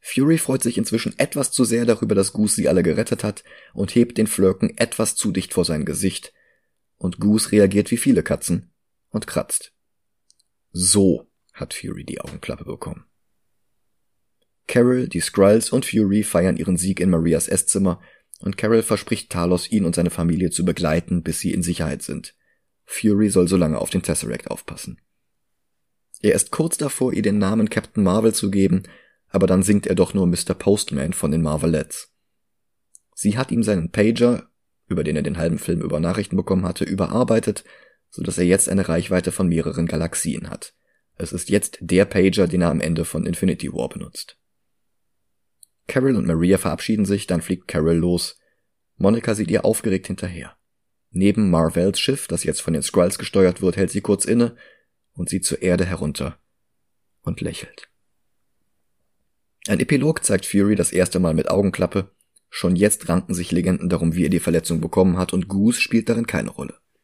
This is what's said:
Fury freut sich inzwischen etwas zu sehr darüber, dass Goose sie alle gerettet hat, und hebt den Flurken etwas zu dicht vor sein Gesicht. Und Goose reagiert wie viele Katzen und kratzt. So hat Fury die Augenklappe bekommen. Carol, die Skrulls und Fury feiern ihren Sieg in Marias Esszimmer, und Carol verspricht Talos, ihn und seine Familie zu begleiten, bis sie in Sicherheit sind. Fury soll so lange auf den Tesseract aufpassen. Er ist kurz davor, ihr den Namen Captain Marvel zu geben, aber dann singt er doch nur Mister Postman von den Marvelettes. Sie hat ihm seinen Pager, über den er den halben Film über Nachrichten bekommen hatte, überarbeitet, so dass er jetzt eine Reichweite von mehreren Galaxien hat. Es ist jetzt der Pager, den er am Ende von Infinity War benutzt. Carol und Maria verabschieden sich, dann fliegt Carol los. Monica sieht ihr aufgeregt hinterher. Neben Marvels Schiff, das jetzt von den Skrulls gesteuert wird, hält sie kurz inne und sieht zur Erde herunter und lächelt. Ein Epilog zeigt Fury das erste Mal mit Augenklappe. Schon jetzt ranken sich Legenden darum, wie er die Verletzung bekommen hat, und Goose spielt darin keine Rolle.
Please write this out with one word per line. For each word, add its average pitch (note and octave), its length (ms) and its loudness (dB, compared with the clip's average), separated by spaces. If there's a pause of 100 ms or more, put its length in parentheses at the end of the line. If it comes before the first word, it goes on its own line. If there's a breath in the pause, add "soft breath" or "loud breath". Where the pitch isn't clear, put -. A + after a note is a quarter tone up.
Fury D3+ 380 2
freut C3 240 -2
sich A#2+ 160 -2
inzwischen - 400 -4
etwas C3+ 340 -2
zu B2+ 120 2
sehr A#2 200 0
darüber, A2 300 2
dass G2 180 2
Goose G#2+ 220 2
sie G2 140 0
alle F2 140 4
gerettet F2 420 0
hat, G#2+ 200 -4 (280 loud breath)
und - 220 -6
hebt A#2+ 240 4
den A2 80 4
Flurken - 500 2
etwas - 380 -2
zu G#2 180 -2
dicht F#2 200 -4
vor F2+ 120 0
sein D#2 200 -2
Gesicht. D2+ 480 -4 (640)
Und - 220 -6
Goose G#2+ 340 2
reagiert G2+ 380 4
wie A#2+ 60 0
viele - 260 2
Katzen - 500 -4 (380)
und - 160 -4
kratzt. - 460 -6 (1000)
So F2+ 560 2 (260)
hat - 200 -12
Fury - 300 -12
die - 160 -10
Augenklappe - 440 -12
bekommen. - 400 -12 (1600)
Carol, B2 420 2
die F2 120 -4
Skrulls G2+ 500 4
und B2+ 160 0
Fury G#2 380 2
feiern F2+ 320 2
ihren F#2 200 0
Sieg F#2 240 -2
in F#2 100 2
Marias E2 380 2
Esszimmer, F#2+ 520 0 (400 loud breath)
und G2 180 -6
Carol A2+ 240 4
verspricht - 480 -4
Talos, F2 400 0
ihn G2+ 160 2
und E2+ 80 0
seine F2 160 2
Familie E2+ 400 0
zu E2+ 140 -2
begleiten, E2+ 580 0
bis - 180 -6
sie - 140 -2
in F2+ 80 -2
Sicherheit E2 400 -4
sind. - 320 -12 (500)
Fury G#2 460 2
soll F#2 180 4
so F#2+ 80 2
lange D#2+ 220 2
auf - 100 -4
den F#2 140 -2
Tesseract - 480 -6
aufpassen. - 500 -12 (1200)
Er G#2 120 4
ist - 160 -2
kurz D#3+ 260 -2
davor, C3 360 -2
ihr - 100 -2
den G#2 160 2
Namen G#2+ 320 2
Captain - 320 -2
Marvel G#2+ 320 4
zu G2+ 160 -2
geben, F#2+ 340 2 (440 loud breath)
aber - 180 2
dann F#2 160 4
singt G2+ 240 2
er F#2+ 80 0
doch F2+ 200 0
nur F#2+ 120 2
Mister F2 280 0
Postman E2+ 580 0
von - 180 -2
den E2 120 0
Marvelettes. D#2 680 -2 (1040)
Sie G#2 220 -2
hat B2+ 140 -4
ihm A#2 120 0
seinen G2 280 -2
Pager, A#2 600 2 (380)
über E2 160 -2
den D2+ 120 -2
er D2+ 60 -2
den D2 140 -4
halben E2+ 220 -2
Film E2 240 -2
über D#2 180 -2
Nachrichten F#2 360 -2
bekommen F#2+ 280 0
hatte, F2+ 200 -4
überarbeitet, A2 800 0 (440 soft breath)
so - 140 -12
dass - 160 -6
er F#2 60 2
jetzt F2+ 240 4
eine G2 200 0
Reichweite F2 440 0
von F#2 160 0
mehreren E2 380 -2
Galaxien E2 600 -4
hat. - 260 -16 (420)
Es F2+ 160 -8
ist - 180 -6
jetzt - 300 0
der F#2 240 4
Pager, F#2+ 420 2
den F2+ 160 0
er E2+ 80 2
am - 100 0
Ende A#2 240 -2
von - 220 -6
Infinity - 460 -2
War - 160 -4
benutzt. - 500 -14 (1500)
Carol C3 300 2
und - 100 0
Maria F2 320 4
verabschieden G#2 460 -2
sich, G2+ 220 -2
dann F2 160 0
fliegt - 260 -4
Carol D#2+ 280 2
los. F2 420 -2 (580)
Monica A2 380 0
sieht G2+ 160 -4
ihr G2+ 140 0
aufgeregt G#2 420 0
hinterher. F2 500 -10 (540)
Neben G2 400 2
Marvels E2 500 2
Schiff, - 260 -2
das - 180 -6
jetzt - 160 -4
von - 120 -4
den D2+ 100 -2
Skrulls F2 360 0
gesteuert F#2 440 2
wird, F2+ 140 0
hält F#2+ 140 0
sie G#2 100 -4
kurz G2+ 240 0
inne A#2+ 320 0 (560 soft breath)
und - 160 -8
sieht F#2+ 160 -4
zur - 180 -4
Erde F2 240 2
herunter D2+ 520 -6 (840)
und - 180 -6
lächelt. - 480 -12 (1800)
Ein G2+ 120 0
Epilog D3 440 0
zeigt G2 200 0
Fury G2+ 300 2
das - 180 -2
erste F2+ 260 0
Mal F2 160 2
mit - 160 0
Augenklappe. F#2+ 600 0 (400)
Schon F2+ 260 0
jetzt G2+ 320 2
ranken F2+ 260 0
sich F2 160 -6
Legenden F2 380 0
darum, E2+ 260 0
wie E2+ 120 2
er D2 40 0
die F2+ 100 2
Verletzung E2 400 0
bekommen F#2 380 2
hat, F2+ 140 -2
und F#2 160 -2
Goose G2+ 320 2
spielt - 280 0
darin A2+ 180 0
keine B1+ 240 -4
Rolle. - 280 -12 (260)